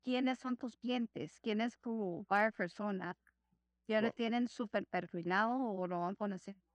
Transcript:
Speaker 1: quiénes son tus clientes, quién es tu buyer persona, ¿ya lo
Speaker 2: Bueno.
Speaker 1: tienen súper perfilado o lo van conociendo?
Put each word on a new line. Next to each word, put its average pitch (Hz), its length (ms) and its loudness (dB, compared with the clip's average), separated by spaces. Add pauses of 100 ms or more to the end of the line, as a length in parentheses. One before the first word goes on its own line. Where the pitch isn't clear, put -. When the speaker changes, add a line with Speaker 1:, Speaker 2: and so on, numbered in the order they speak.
Speaker 1:
quiénes 254 340 2
son 247 200 -4
tus 240 200 -8
clientes, 233 600 -2
quién 214 200 0
es 233 200 0
tu 208 500 -4
buyer 208 240 6
persona, 185 640 -4 (720)
¿ya 214 100 4
lo 226 120 4
Speaker 2:
Bueno. - 60 -4
Speaker 1:
tienen 233 320 0
súper 214 380 -2
perfilado 185 760 0
o 190 280 -2
lo 175 140 -2
van 180 120 -2
conociendo? 196 480 -6 (140)